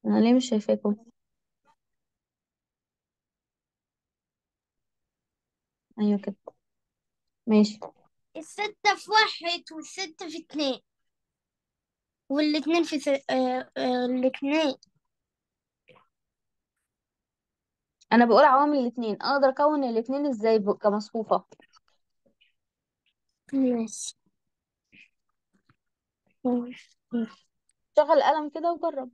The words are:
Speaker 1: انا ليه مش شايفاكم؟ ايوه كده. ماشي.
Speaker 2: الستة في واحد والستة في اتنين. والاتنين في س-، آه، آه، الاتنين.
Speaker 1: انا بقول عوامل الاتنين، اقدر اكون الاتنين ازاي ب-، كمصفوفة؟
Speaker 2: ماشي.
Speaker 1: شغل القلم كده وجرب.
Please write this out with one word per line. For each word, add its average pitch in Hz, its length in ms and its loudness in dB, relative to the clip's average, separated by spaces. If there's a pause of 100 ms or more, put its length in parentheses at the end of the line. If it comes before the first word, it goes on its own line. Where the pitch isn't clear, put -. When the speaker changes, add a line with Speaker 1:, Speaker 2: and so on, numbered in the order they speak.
Speaker 1:
انا 214 140 2
ليه 233 140 4
مش 254 140 0
شايفاكم؟ 214 480 -2 (4000)
ايوه 208 180 2
كده. 202 180 -8 (1080)
ماشي. 214 320 2 (580)
Speaker 2:
الستة 403 600 -4
في - 140 -18
واحد 349 600 -2
والستة 320 560 -12
في 311 100 -12
اتنين. 277 420 -6 (1500)
والاتنين 302 560 0
في 302 160 -6
س-، - 80 -6 (220)
آه، 254 460 -2
آه، 254 300 -2
الاتنين. 262 680 -2 (3500)
Speaker 1:
انا 233 120 8
بقول 226 200 8
عوامل 294 340 4
الاتنين، 233 440 -4
اقدر 269 260 2
اكون 285 360 2
الاتنين 254 420 -4
ازاي 220 320 0
ب-، 202 120 -2
كمصفوفة؟ 208 720 -2 (2000)
Speaker 2:
ماشي. 247 640 -4 (3750)
Speaker 1:
شغل 302 220 4
القلم 269 360 0
كده 330 180 -4
وجرب. 285 420 -8